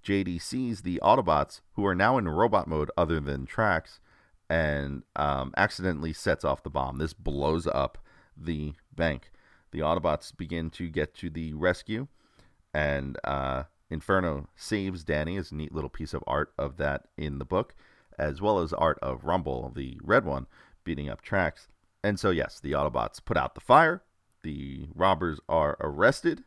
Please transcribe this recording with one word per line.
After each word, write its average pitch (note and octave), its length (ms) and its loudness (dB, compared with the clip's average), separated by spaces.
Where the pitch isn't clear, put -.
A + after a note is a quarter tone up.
J G2 220 2
D F2+ 140 -4
sees A#2+ 440 -4
the F2+ 200 -2
Autobots, F2 580 4
who G2+ 120 0
are F#2+ 80 4
now A2+ 240 4
in G2 100 0
robot G2 380 4
mode D2+ 300 0
other E2 240 2
than C#2 260 -4
Trax, G2 540 0
and, D2 540 0
um, C#2 420 0
accidentally E2 560 0
sets - 320 0
off C#2 200 0
the - 60 -8
bomb. C2+ 280 -4
This D2+ 160 -4
blows D#2 540 0
up C2+ 300 -2
the D2+ 380 -4
bank. D#2+ 380 -2
The D#2 100 -8
Autobots D#2 560 0
begin E2 340 -6
to F2 180 -8
get D#2 280 -2
to F2 140 -8
the D#2+ 240 -6
rescue, A2 540 -2
and, C#2+ 500 0
uh, C2+ 420 -2
Inferno D#2+ 680 0
saves F#2+ 480 -4
Danny, D#2 320 -2
is F2+ 160 -8
a - 20 -12
neat D2+ 180 -6
little C#2 180 -4
piece D2+ 240 -8
of D2 120 -6
art D2 320 -2
of C#2 200 -4
that C#2+ 280 -2
in C#2+ 220 -6
the C#2 60 -6
book, F#2 300 -2
as D2 220 -2
well G2+ 180 4
as E2 140 -2
art D#2+ 300 2
of C2 220 -4
Rumble, C#2+ 480 0
the C2 300 -8
red G#2 220 4
one, C2+ 220 -4
beating C#2+ 240 -4
up - 140 -10
Trax. F2+ 460 -2
And G2+ 160 0
so, G2+ 120 2
yes, D#2 280 0
the C#2 140 -6
Autobots C2+ 520 -2
put - 120 -2
out C2+ 180 0
the - 60 -12
fire, D#3+ 420 6
the C#2 520 -8
robbers E2+ 440 2
are D2+ 320 2
arrested A2+ 680 2